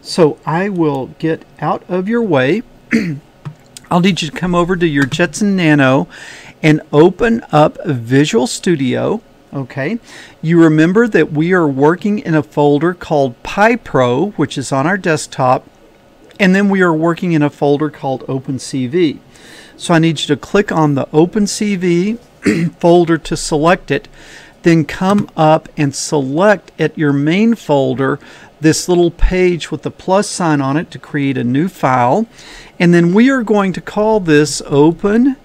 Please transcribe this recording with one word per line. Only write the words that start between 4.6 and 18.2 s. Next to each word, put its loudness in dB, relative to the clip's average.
to 0
your 0
Jetson -2
Nano 2
and 2
open 2
up 2
Visual 0
Studio. -2
Okay, -8
you 2
remember 4
that 0
we 0
are 2
working 0
in -4
a 2
folder 0
called -4
PyPro, 0
which -4
is -8
on -2
our -2
desktop, -2
and 4
then 2
we 0
are 2
working -2
in 2
a 0
folder -2
called -8